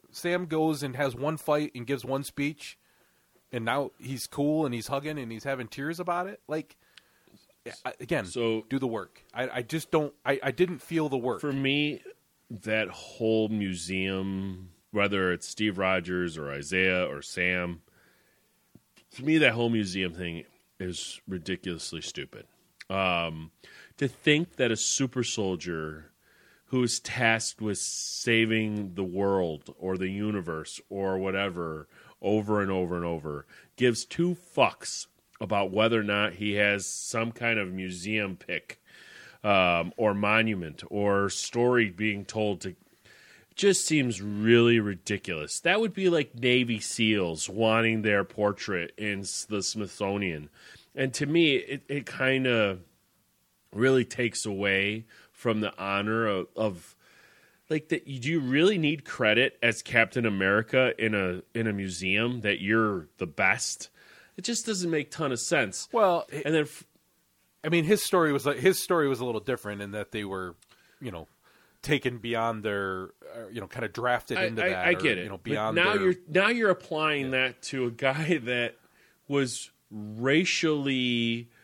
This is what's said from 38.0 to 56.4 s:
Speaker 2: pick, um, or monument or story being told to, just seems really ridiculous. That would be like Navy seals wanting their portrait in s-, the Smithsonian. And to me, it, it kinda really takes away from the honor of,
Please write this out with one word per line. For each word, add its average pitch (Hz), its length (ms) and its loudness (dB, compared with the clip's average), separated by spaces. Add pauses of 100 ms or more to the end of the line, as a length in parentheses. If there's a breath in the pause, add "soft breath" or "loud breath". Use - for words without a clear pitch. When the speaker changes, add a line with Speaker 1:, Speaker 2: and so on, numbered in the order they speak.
Speaker 2:
pick, - 460 -8 (640 loud breath)
um, 90 520 4
or 107 200 2
monument 104 760 0
or 101 400 2
story 120 600 2
being 101 340 -4
told 104 360 -2
to, 92 140 -10 (800 soft breath)
just 190 300 4
seems 127 360 2
really 113 580 6
ridiculous. 95 800 -4
That 185 200 2
would 220 140 0
be 190 160 2
like 160 260 0
Navy 120 440 4
seals 101 680 0
wanting 110 520 2
their 104 220 2
portrait 98 760 -2
in 101 240 -4
s-, - 240 -8
the 104 160 -4
Smithsonian. 98 880 -4 (460 loud breath)
And 135 200 -2
to 151 100 -2
me, 156 300 4
it, 131 320 -4
it 139 180 -6
kinda 123 720 2 (920)
really 127 320 4
takes - 400 -4
away 101 600 0 (260 soft breath)
from 110 300 -2
the 104 160 -2
honor 101 500 0
of, 95 280 0